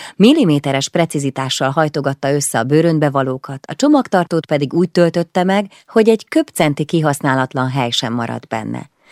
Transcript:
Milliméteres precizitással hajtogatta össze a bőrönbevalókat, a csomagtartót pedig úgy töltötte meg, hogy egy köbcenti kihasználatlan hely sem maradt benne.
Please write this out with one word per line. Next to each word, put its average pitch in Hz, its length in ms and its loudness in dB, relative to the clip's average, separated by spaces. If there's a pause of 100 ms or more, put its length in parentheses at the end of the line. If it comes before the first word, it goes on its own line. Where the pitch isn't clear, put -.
(160)
Milliméteres 156 720 2
precizitással 139 800 -2
hajtogatta 143 640 -2
össze 143 260 -2
a 117 40 0
bőrönbevalókat, 139 1040 0
a - 100 -12
csomagtartót 220 680 0
pedig 143 280 -2
úgy 175 160 2
töltötte 170 540 0
meg, 196 280 -2 (160)
hogy 226 220 2
egy 220 180 2
köbcenti 156 580 0
kihasználatlan 139 840 -2
hely 127 200 -2
sem 117 240 -4
maradt 117 340 -6
benne. 113 420 -8 (220)